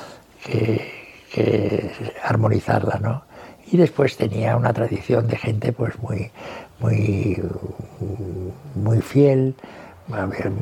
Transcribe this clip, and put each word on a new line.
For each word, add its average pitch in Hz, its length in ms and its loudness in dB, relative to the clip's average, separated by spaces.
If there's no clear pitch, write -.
que, - 480 0
que 107 600 2
armonizarla, 107 760 2
¿no? 117 240 -2
Y - 80 2
después 147 400 4
tenía 110 400 0
una 120 160 2
tradición 117 540 0
de 113 100 -2
gente, 117 360 -2
pues, - 260 -4
muy, 107 320 -4
muy, 104 640 0
muy 107 240 2
fiel, 135 560 4
había 98 500 -2